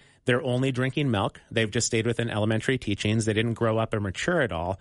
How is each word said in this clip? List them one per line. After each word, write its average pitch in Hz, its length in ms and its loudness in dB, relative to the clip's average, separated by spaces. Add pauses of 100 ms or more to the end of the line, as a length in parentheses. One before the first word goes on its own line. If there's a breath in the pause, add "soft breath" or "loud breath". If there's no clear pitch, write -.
(260 soft breath)
They're 123 180 2
only 131 280 0
drinking 131 380 -2
milk. 107 300 0 (100)
They've 110 220 0
just 120 160 0
stayed 113 180 0
within 117 240 0
elementary 110 480 0
teachings. 104 480 0
They 107 80 2
didn't 113 200 0
grow 113 240 0
up 113 160 0
or 107 60 -2
mature 143 420 0
at 113 100 0
all. 87 300 -2